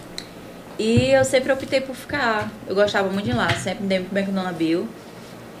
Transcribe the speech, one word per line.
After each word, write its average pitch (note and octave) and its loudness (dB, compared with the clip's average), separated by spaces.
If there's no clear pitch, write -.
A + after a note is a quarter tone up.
E A#3 4
eu C4+ 8
sempre C4+ 2
optei C4+ 0
por C4+ -8
ficar. A3+ -2
Eu G3 -2
gostava G3+ 4
muito G3 -2
de A#3+ 0
lá, G3 2
sempre F#3 -2
me G3 -2
dei F#3+ 2
muito F#3 -4
bem G3 2
com G3 -2
Dona F#3 0
Bill. E3 0